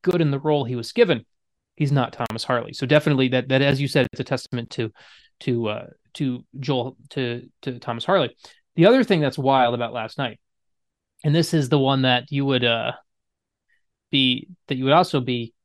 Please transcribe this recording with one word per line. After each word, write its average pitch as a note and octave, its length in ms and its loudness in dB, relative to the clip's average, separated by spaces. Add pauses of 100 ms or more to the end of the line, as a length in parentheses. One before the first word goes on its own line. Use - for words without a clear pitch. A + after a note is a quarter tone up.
good F3+ 180 2
in D3 100 2
the C#3 80 -2
role D3 260 0
he B2 100 -6
was A2+ 160 -8
given, E3+ 340 2 (520)
he's C#3+ 160 0
not B2 180 0
Thomas A2+ 320 -6
Harley. A#2+ 300 -2
So - 120 -6
definitely C3+ 440 2
that, B2+ 180 0
that, C3+ 140 2
as C#3 180 2
you C3+ 80 -2
said, C3+ 240 0
it's - 80 -14
a C3 60 -6
testament A#2+ 460 -6
to, A2+ 200 -6 (500)
to, A#2 280 -2
uh, G#2+ 180 -8 (280)
to B2+ 280 -6 (160)
Joel, C3 380 -4 (140)
to, B2 360 -6 (140)
to B2 180 -10
Thomas A#2 240 -8
Harley. E3+ 320 0 (400)
The E3+ 120 6
other C4 180 6
thing E3+ 160 2
that's C#3 160 -2
wild C3 360 2
about A#2 200 -6
last A2+ 240 -8
night, A#2+ 240 -8 (840)
and D3+ 100 2
this E3 200 2
is C#3+ 160 0
the D3 100 4
one C3+ 220 2
that B2+ 300 0
you C#3 140 -2
would, B2+ 200 0
uh, A#2 260 0 (1160)
be, C3 400 0 (180)
that C#3 80 -4
you C3 80 -4
would C3+ 100 4
also D#3+ 280 4
be A#2+ 320 -6 (120)